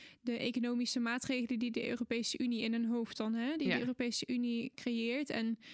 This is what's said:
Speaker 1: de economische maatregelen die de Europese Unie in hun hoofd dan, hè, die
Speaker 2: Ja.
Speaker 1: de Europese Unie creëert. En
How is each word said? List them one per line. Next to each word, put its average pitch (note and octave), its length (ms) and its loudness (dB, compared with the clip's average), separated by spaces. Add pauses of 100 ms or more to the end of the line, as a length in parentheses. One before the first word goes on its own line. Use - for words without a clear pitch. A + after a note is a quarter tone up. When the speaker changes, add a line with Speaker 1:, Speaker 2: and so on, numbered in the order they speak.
(220)
Speaker 1:
de A#3+ 160 0
economische A#3+ 600 0
maatregelen A#3+ 600 0
die A#3+ 120 0
de A#3 180 -2
Europese A#3 520 0
Unie A#3+ 200 2
in A3+ 120 2
hun A#3 120 2
hoofd A#3 320 0
dan, A3 160 0
hè, B3 240 0
die D4 100 2
Speaker 2:
Ja. - 80 4
Speaker 1:
de C4 40 2
Europese B3 480 -2
Unie A#3+ 480 0
creëert. A#3+ 540 0
En A3+ 300 0 (140)